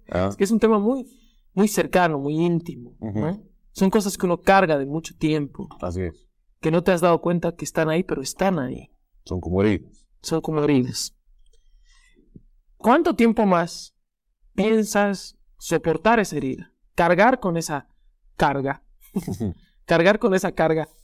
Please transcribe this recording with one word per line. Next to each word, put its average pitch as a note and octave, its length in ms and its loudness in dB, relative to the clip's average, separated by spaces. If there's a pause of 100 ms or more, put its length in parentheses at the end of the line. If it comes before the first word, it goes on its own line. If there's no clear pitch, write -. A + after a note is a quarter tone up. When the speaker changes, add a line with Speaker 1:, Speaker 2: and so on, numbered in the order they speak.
(120)
Speaker 1:
Ah. F3+ 180 0
Speaker 2:
Es G3+ 60 -8
que - 80 -2
es G3 80 0
un A3 80 2
tema A3 200 4
muy, A#3+ 280 -2 (460)
muy G3+ 160 2
cercano, E3+ 500 0
muy C#3+ 160 -4
íntimo, D#3+ 640 -2
Speaker 1:
Ujú. G#2+ 200 -6
Speaker 2:
¿no? E3+ 220 -4 (300)
Son F#3+ 180 0
cosas G3 280 0
que - 100 -2
uno E3+ 140 -2
carga F#3 360 4
de C#3 80 -4
mucho D3+ 320 -8
tiempo. D3+ 520 -4 (120)
Speaker 1:
Así F2 200 -6
es. F2 260 -10 (320)
Speaker 2:
Que D#3+ 100 -4
no F3 140 2
te G3 80 2
has E3+ 100 0
dado E3+ 200 4
cuenta F3 340 -2
que - 100 -14
están D#3 240 -2
ahí, E3 140 0
pero D3 180 -6
están D3+ 380 -2
ahí. C3 320 -10 (340)
Speaker 1:
Son F#2 160 -6
como F2+ 220 -2
heridas. - 420 -2 (160)
Speaker 2:
Son D#3+ 200 -4
como D#3 200 -4
heridas. C3 540 0 (1600)
¿Cuánto D4+ 380 4
tiempo A3+ 300 2
más E3+ 500 -2 (600)
piensas G3+ 840 0 (200)
soportar E3 640 0
esa F3+ 180 -2
herida? C3+ 340 -8 (240)
Cargar F#3 440 4
con E3+ 180 -4
esa D#3+ 300 -8 (480)
carga. C#3 480 -2 (300)
<laughs> F#3+ 100 -6 (640)
Cargar F3 340 4
con G3+ 140 0
esa F#3 180 -2
carga D#3+ 360 0 (160)